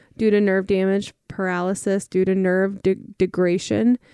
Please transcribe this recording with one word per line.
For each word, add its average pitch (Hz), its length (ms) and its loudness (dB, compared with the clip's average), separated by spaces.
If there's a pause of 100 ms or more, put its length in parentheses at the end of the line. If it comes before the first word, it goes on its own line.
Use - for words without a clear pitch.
(160)
due 220 140 2
to 208 100 4
nerve 190 280 0
damage, 190 440 0 (140)
paralysis 190 800 -4
due 185 180 0
to 190 120 2
nerve 190 460 0
de-, 190 120 0 (240)
degradation, 196 800 2 (160)